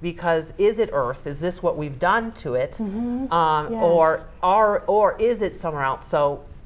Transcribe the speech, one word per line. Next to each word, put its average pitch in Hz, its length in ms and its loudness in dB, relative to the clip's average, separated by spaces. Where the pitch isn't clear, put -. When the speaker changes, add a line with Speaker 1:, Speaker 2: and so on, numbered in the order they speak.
Speaker 1:
Because 165 560 -2
is 202 220 4
it 220 120 2
Earth? 131 360 -2
Is 143 120 -8
this 175 240 -4
what 170 140 0
we've 147 200 -6
done 220 360 0
to 127 220 -6
it? 127 180 -2
Speaker 2:
Mm-hmm. 240 580 -4
Speaker 1:
Um, 156 420 2
Speaker 2:
Yes. 226 100 -4
Speaker 1:
or, 165 420 4
or, 208 440 4
or 202 300 4
is 220 240 0
it 196 140 -2
somewhere 151 280 -4
else? 135 240 -2
So, 143 360 0